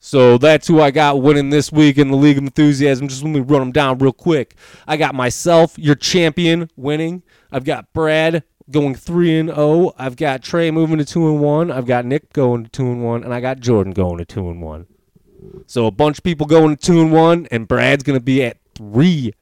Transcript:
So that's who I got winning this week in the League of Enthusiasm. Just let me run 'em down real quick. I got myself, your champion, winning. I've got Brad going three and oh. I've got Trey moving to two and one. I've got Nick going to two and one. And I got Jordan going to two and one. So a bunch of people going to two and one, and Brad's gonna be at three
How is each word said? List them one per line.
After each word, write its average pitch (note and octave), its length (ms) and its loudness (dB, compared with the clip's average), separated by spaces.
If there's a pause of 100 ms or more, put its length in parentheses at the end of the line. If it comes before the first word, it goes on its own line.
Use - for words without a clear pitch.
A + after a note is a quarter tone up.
So B2 360 4
that's D3+ 320 2
who D#3 140 4
I C#3+ 80 4
got C#3+ 320 0
winning C#3+ 260 2
this D3 240 -2
week D3+ 240 4
in C#3 140 2
the C3+ 80 0
League C#3+ 180 4
of C#3 80 -4
Enthusiasm. C#3 640 0
Just C3 140 -12
let D#3 80 -6
me D3+ 100 -2
run C3 220 0
'em B2+ 100 -6
down C3+ 240 0
real C3+ 160 2
quick. D3+ 420 -4 (320)
I D3+ 120 -4
got C#3+ 160 -2
myself, D#3+ 640 0
your D3 160 2
champion, E3 840 -2
winning. D#3+ 460 -6 (280)
I've B2+ 140 -6
got C3+ 300 -8
Brad D#3+ 500 0 (260)
going C#3 240 -2
three E3+ 440 0
and D#3+ 120 -4
oh. D3+ 460 0
I've C3 200 -10
got C3+ 260 -4
Trey E3 280 -2
moving D#3+ 280 0
to D3 80 -2
two E3 240 -2
and D3+ 100 0
one. D3+ 300 0
I've B2+ 160 -6
got B2 180 -2
Nick C3+ 300 -6
going A#2+ 300 0
to A2+ 60 -20
two C3+ 140 -6
and B2 180 -4
one. A#2 220 -6
And B2 80 -10
I A#2+ 80 -8
got C3 200 -6
Jordan G#2+ 340 0
going F2+ 240 -4
to F2 80 -10
two F#2 240 -10
and E2+ 100 -12
one. D#2+ 280 -16 (760)
So A#2 200 -2
a A2 40 0
bunch C#3+ 280 -2
of - 60 -20
people D3+ 220 -4
going D#3 280 4
to - 80 -14
two E3+ 180 4
and D#3+ 120 4
one, E3 380 2
and A2+ 180 -6
Brad's C3 340 0
gonna C3 180 -2
be C3 220 0
at A#2+ 160 -6 (160)
three A#2+ 680 0